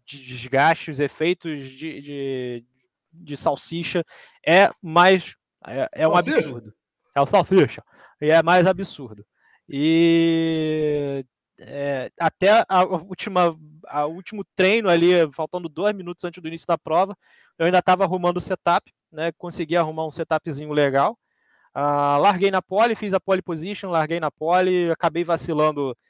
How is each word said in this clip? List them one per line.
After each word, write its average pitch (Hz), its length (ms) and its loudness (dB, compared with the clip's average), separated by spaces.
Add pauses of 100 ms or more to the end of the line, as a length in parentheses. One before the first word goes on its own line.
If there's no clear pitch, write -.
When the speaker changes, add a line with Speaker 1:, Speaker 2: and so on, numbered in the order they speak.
Speaker 1:
de 139 180 -20
desgaste, 127 640 0
os 139 80 -10
efeitos 151 720 -4
de, 143 300 -14
de, 135 640 -8 (480)
de 160 240 -14
salsicha, 160 680 -4 (420)
é 180 260 6 (100)
mais, 175 560 4 (300)
é, 131 260 -6
é 160 160 2
um 165 40 0
Speaker 2:
Salsicha. 175 260 2
Speaker 1:
absurdo. 120 360 -6 (400)
É 139 60 0
o 139 60 2
salsicha. 185 580 2 (380)
E 151 80 0
é 160 120 6
mais 175 240 4
absurdo. 151 580 -6 (440)
E, 156 1600 0 (340)
é, 139 600 -8
até 190 500 2
a 185 160 4
última, 180 720 -2 (300)
a 147 200 -4
último 185 380 -10 (120)
treino 202 320 2
ali, 170 240 4 (200)
faltando 170 360 -8
dois 180 260 -2
minutos 175 300 -12
antes 175 180 -10
do 160 60 -10
início 165 180 -12
da 165 120 0
prova, 185 380 -2 (420)
eu 165 80 2
ainda 180 160 4
tava 180 220 4
arrumando 175 340 -2
o - 20 -8
setup, 180 500 -2 (200)
né? 160 280 -6
Consegui 165 380 -6
arrumar 160 300 -2
um 156 40 -8
setupzinho 151 640 -6
legal. 147 440 2 (560)
Ah, 143 460 0
larguei 190 320 2
na 190 100 0
pole, 220 340 0
fiz 208 200 -6
a 190 60 0
pole 190 200 -2
position, 185 500 -8
larguei 160 280 -2
na 160 120 -4
pole, 180 600 0
acabei 165 320 -2
vacilando 151 720 -2 (140)